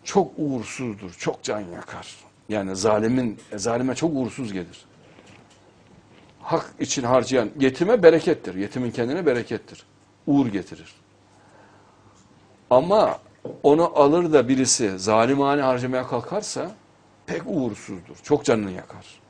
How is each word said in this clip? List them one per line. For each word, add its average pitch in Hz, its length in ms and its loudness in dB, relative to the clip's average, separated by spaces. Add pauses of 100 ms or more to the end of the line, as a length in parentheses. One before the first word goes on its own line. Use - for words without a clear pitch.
çok 185 320 0
uğursuzdur, 113 760 -6
çok - 300 -8
can 107 180 -4
yakar. 87 560 -16 (320)
Yani 98 280 -4
zalimin, 110 640 0 (140)
e, 107 60 -10
zalime 117 360 -2
çok 156 200 -2
uğursuz 123 380 -6
gelir. 87 320 -10 (1600)
Hak - 400 -4
için 135 220 -4
harcayan 120 480 2 (100)
yetime 175 420 2
berekettir, 160 520 6
yetimin 107 360 -6
kendine 131 360 -2
berekettir, 120 600 -4 (400)
uğur 139 200 2
getirir. 85 480 -8 (1800)
Ama 165 480 4 (440)
onu 156 360 4
alır 156 340 4
da 127 160 4
birisi 123 500 0
zalimane 135 640 2
harcamaya 127 440 -2
kalkarsa 156 640 -6 (560)
pek 170 200 -8
uğursuzdur, 107 760 -6
çok - 220 0
canını 107 260 0
yakar. - 600 -16